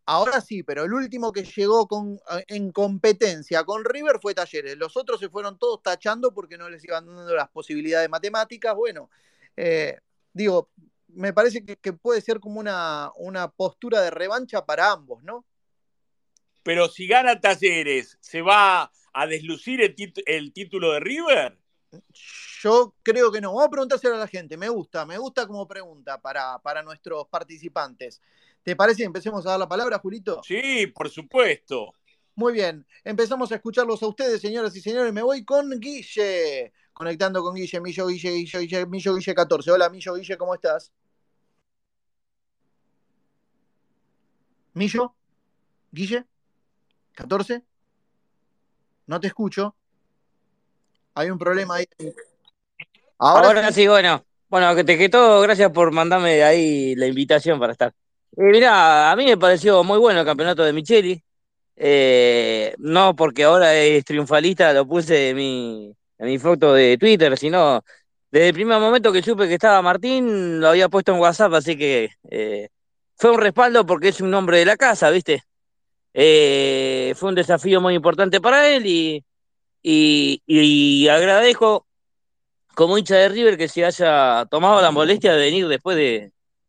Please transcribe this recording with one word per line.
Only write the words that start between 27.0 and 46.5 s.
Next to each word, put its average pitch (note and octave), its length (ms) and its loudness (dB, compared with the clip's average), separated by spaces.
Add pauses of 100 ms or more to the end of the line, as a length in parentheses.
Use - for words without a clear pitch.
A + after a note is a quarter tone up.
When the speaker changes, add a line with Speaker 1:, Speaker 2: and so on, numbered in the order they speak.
Speaker 1:
participantes. D3+ 920 -12 (400)
¿Te F3+ 140 -8
parece G#3 220 0
que A3+ 80 -8
empecemos F#3 400 -12
a F#3 60 -6
dar F#3+ 80 -2
la F3+ 100 -8
palabra, A3 300 -6
Julito? G3 440 -12
Speaker 2:
Sí, A#3 440 -6
por C#3+ 220 -14
supuesto. D3+ 840 -4 (420)
Speaker 1:
Muy A#3+ 160 -4
bien. E3+ 340 -6 (200)
Empezamos A3 480 -6
a - 20 -8
escucharlos A3+ 480 -6
a A3 40 -6
ustedes, A3+ 340 -6
señoras G#3+ 340 -8
y F#3 60 -20
señores. A#3 320 -6
Me G#3+ 80 -10
voy B3+ 240 -4
con C#4+ 240 -2 (100)
Guille. F#3+ 960 -8 (180)
Conectando F3 500 -6
con F3+ 140 -8
Guille. F3+ 240 -12
Millo, F3+ 280 -10
Guille, F3+ 240 -8
Guille, F3 280 -10
Guille, F3+ 260 -8
Millo, F#3 300 -6
Guille F#3 180 -8
catorce. E3+ 380 -2
Hola, F3 180 2
Millo, F3+ 260 -12
Guille, F#3 220 -12
¿cómo F3+ 160 -8
estás? E3 380 -6 (3750)
Millo, A3+ 420 -6 (760)
Guille, G3 340 -8 (880)